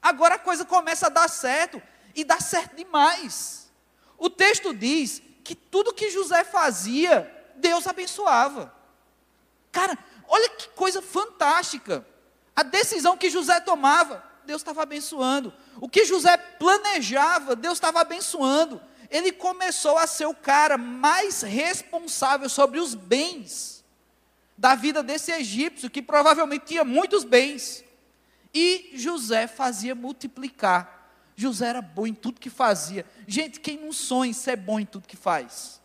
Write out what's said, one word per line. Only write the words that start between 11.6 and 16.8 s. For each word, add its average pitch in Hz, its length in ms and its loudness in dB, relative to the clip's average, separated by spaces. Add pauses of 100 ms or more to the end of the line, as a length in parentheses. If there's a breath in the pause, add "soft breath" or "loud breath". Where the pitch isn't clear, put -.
A 311 100 2
decisão 349 520 2
que 359 140 0
José 339 320 2
tomava, 320 600 2 (240)
Deus 302 180 -8
tava 311 200 -6
abençoando. 285 680 -4 (260 loud breath)
O 247 80 -10
que 392 160 4
José 349 320 4
planejava, 320 1200 0